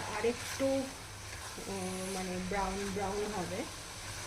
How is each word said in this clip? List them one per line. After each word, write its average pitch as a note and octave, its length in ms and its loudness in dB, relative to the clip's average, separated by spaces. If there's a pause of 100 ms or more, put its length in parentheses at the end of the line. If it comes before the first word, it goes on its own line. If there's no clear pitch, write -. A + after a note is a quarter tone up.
(180)
আরেকটু, A#3+ 500 4 (1040)
উম, F#3 320 -2 (120)
মানে F#3 180 0 (160)
ব্রাউন G3 300 2 (160)
ব্রাউন G3+ 280 2 (140)
হবে। F3 220 0 (680)